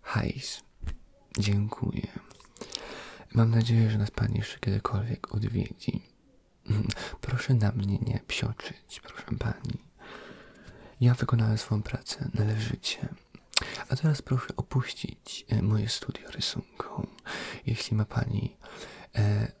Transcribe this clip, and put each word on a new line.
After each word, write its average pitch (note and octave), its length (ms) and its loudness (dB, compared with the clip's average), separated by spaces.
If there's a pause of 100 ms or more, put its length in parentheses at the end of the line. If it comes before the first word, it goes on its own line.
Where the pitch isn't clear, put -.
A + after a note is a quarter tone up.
Hajs. - 600 -2 (760)
Dziękuję. G2+ 680 0 (1300)
Mam A2+ 180 8
nadzieję, A2+ 380 6
że G#2+ 80 2
nas G#2 140 2
pani G#2+ 260 2
jeszcze - 220 -4
kiedykolwiek - 760 -2
odwiedzi. - 680 -2 (1200)
Proszę - 320 0
na G#2+ 180 4
mnie G2+ 260 0
nie A2 300 0
psioczyć, - 760 -6
proszę - 360 -8
pani. - 440 -4 (1160)
Ja B2 120 8
wykonałem A2+ 440 4
swoją G#2+ 260 0
pracę - 500 -6
należycie. G#2+ 760 0 (840)
A - 60 2
teraz D3+ 260 2
proszę - 360 0
opuścić, - 920 -4
e, G#2+ 120 4
moje G#2+ 280 4
studio - 420 -6
rysunku, - 760 -4 (580)
jeśli A2 320 0
ma G#2+ 80 4
pani, A2+ 520 -2 (580)
e, G#2 460 4